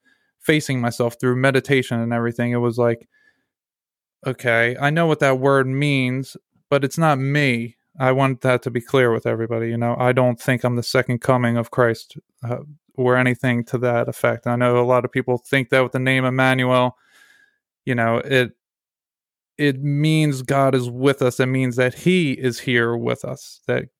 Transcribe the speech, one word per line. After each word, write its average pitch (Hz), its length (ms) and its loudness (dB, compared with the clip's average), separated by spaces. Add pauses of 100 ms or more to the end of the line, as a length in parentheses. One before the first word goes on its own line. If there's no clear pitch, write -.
(380)
facing 147 420 -2
myself 120 400 -4
through 127 160 0
meditation 131 640 0
and 117 120 -4
everything, 120 400 -4
it 120 60 -2
was 120 200 -2
like, 120 300 0 (1160)
"Okay, 120 540 0
I 143 100 0
know 165 160 2
what 151 140 2
that 135 200 2
word 135 260 2
means, 135 720 -2 (340)
but 143 140 2
it's 139 140 -4
not 156 200 2
me." 135 580 -2 (220)
I 131 140 2
want 135 300 0
that 123 200 2
to 127 80 -6
be 117 100 -4
clear 123 320 2
with 113 140 -2
everybody. 113 420 -4
You 117 80 -4
know, 120 220 -2
I 127 140 2
don't 123 280 2
think 127 240 -2
I'm 123 120 0
the 120 60 -2
second 123 380 -2
coming 123 360 0
of 117 160 -4
Christ, 117 440 -2 (320)
uh, 120 100 -6 (360)
or 127 220 2
anything 123 480 0
to 123 140 -4
that 120 300 0
effect. 117 380 -2
I 120 100 -2
know 123 220 2
a 123 80 4
lot 123 180 2
of 123 80 -6
people 123 260 -2
think 135 320 -2
that 135 120 4
with 123 100 -2
the 135 60 -2
name 131 260 0
Emmanuel, 127 720 2 (880)
you 131 100 -2
know, 117 240 0
it, 127 340 0 (1080)
it 143 240 0
means 147 600 0
God 135 320 2
is 123 160 0
with 131 320 0
us. 123 180 0
It 131 60 2
means 127 300 -2
that 127 180 2
he 175 380 0
is 123 280 -4
here 120 360 0
with 117 280 -4
us, - 420 -14
that 123 180 -2 (160)